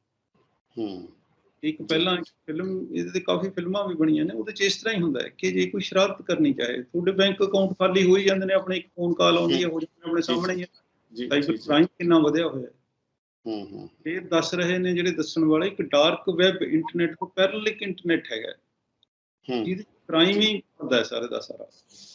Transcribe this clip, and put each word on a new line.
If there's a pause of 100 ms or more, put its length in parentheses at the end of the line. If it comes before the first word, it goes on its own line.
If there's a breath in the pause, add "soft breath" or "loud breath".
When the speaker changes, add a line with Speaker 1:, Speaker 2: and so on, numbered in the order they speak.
(800)
Speaker 1:
ਹੂੰ। (540)
Speaker 2:
ਇੱਕ
Speaker 1:
ਜੀ।
Speaker 2:
ਪਹਿਲਾਂ
ਇੱਕ (180)
ਫਿਲਮ,
ਇਹਦੇ
ਤੇ
ਕਾਫੀ
ਫਿਲਮਾਂ
ਵੀ
ਬਣੀਆਂ
ਨੇ,
ਉਹਦੇ
'ਚ
ਇਸ
ਤਰ੍ਹਾਂ
ਹੀ
ਹੁੰਦਾ
ਹੈ
ਕਿ
ਜੇ
ਕੋਈ
ਸ਼ਰਾਰਤ
ਕਰਨੀ
ਚਾਹੇ,
ਤੁਹਾਡੇ
ਬੈਂਕ
ਅਕਾਊਂਟ
ਖਾਲੀ
ਹੋ
ਹੀ
ਜਾਂਦੇ
ਨੇ,
ਆਪਣੇ
ਇੱਕ
ਫੋਨ
ਕਾਲ
ਆਉਂਦੀ
ਹੈ,
Speaker 1:
ਹੂੰ।
Speaker 2:
ਹੋ
ਜਾਂਦੇ
ਨੇ,
ਆਪਣੇ
Speaker 1:
ਜੀ,
Speaker 2:
ਸਾਹਮਣੇ
ਹੀ
ਹੈ। (480)
Speaker 1:
ਜੀ,
Speaker 2:
ਸਾਈਬਰ
Speaker 1:
ਜੀ,
ਜੀ।
Speaker 2:
ਕ੍ਰਾਈਮ
ਕਿੰਨਾ
ਵਧਿਆ
ਹੋਇਆ
ਹੈ। (760)
Speaker 1:
ਹੂੰ,
ਹੂੰ। (180)
Speaker 2:
ਇਹ
ਦੱਸ
ਰਹੇ
ਨੇ
ਜਿਹੜੇ
ਦੱਸਣ
ਵਾਲੇ,
ਇੱਕ
ਡਾਰਕ
ਵੈੱਬ
ਇੰਟਰਨੈਟ,
ਉਹ
ਪੈਰਲਲ
ਇੱਕ
ਇੰਟਰਨੈਟ
ਹੈਗਾ
ਹੈ, (960)
Speaker 1:
ਹੂੰ।
Speaker 2:
ਜਿਹਦੇ
'ਚ (220)
ਕ੍ਰਾਈਮ
ਹੀ (180)
ਹੁੰਦਾ
ਹੈ
ਸਾਰੇ
ਦਾ
ਸਾਰਾ। (500)